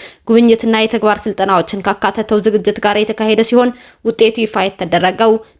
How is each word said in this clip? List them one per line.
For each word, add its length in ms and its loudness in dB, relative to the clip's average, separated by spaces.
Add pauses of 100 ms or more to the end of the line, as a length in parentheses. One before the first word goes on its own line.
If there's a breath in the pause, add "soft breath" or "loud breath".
(260 loud breath)
ጉብኝትና 500 4
የተግባር 440 0
ስልጠናዎችን 640 -2
ካካተተው 580 -2
ዝግጅት 380 0
ጋር 180 0
የተካሄደ 460 0
ሲሆን 260 2 (340 loud breath)
ውጤቱ 340 0
ይፋ 220 -4
የተደረገው 760 0 (260 loud breath)